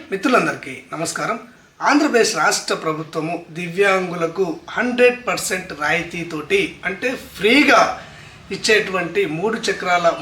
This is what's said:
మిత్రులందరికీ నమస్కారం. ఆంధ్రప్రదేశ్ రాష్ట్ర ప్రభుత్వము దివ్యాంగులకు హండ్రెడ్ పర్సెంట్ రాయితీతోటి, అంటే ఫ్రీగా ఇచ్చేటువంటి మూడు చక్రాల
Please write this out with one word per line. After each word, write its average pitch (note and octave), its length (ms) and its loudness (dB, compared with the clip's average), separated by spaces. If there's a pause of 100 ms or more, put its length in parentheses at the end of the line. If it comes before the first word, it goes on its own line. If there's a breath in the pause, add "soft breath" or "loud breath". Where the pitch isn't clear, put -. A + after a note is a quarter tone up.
(120)
మిత్రులందరికీ F3+ 600 0 (220)
నమస్కారం. D#3+ 440 -4 (520 loud breath)
ఆంధ్రప్రదేశ్ A#3+ 500 4
రాష్ట్ర G3 440 0
ప్రభుత్వము D#3+ 500 -4 (240)
దివ్యాంగులకు F3+ 880 0 (300)
హండ్రెడ్ B3 520 2
పర్సెంట్ F3+ 440 -4 (100)
రాయితీతోటి, E3 800 -2 (260)
అంటే F#3+ 220 -4 (280)
ఫ్రీగా A#3+ 440 6 (760 loud breath)
ఇచ్చేటువంటి F#3+ 680 0 (160)
మూడు A3 200 -2 (100)
చక్రాల F3 400 0 (140)